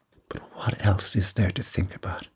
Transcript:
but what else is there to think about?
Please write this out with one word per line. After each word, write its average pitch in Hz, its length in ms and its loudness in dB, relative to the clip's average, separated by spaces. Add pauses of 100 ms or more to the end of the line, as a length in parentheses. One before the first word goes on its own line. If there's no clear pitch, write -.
(300)
but - 100 -8 (140)
what - 320 0
else 98 280 4
is 101 200 2
there 98 160 4
to 110 120 -4
think - 320 -2
about? - 420 -8